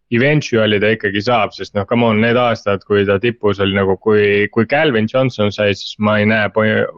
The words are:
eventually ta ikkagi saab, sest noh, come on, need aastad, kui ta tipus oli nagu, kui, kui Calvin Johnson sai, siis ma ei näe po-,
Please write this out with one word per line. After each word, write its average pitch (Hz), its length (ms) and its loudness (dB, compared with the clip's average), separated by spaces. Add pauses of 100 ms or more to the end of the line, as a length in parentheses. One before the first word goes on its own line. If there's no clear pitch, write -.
(100)
eventually 117 720 0
ta 104 80 2
ikkagi 104 320 -2
saab, 104 320 0
sest - 240 -12
noh, 101 80 -2
come 120 240 0
on, 110 140 2
need 117 140 2
aastad, 110 480 0
kui 101 200 2
ta 98 160 2
tipus 104 400 -2
oli 98 160 0
nagu, 95 240 0
kui, 104 480 2
kui 113 160 0
Calvin 139 400 0
Johnson 123 480 -2
sai, 101 240 0
siis - 240 -14
ma 107 160 2
ei 104 80 2
näe 107 240 2
po-, 110 160 0 (340)